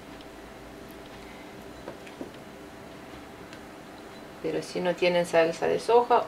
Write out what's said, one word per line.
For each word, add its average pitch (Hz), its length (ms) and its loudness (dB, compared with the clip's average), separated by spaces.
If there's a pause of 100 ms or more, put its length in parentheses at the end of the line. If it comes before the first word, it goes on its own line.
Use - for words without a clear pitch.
(4000)
Pero 160 200 0
si - 180 -4
no 180 140 4
tienen 175 320 6
salsa 170 400 6
de 170 120 4
soja 233 500 8